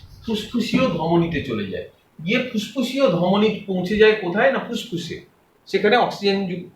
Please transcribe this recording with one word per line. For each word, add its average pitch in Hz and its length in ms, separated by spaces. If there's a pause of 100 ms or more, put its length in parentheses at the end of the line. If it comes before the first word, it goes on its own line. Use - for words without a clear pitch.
(260)
ফুসফুসীয় 220 640
ধমনীতে 170 540
চলে 104 300
যায়, - 160 (380)
গিয়ে 226 140 (140)
ফুসফুসীয় 262 540
ধমনী 190 420 (180)
পৌঁছে 185 300
যায় 214 240
কোথায়? 208 300
না, 220 80
ফুসফুসে, - 600 (460)
সেখানে 202 300
অক্সিজেন 196 500
যু-, 175 280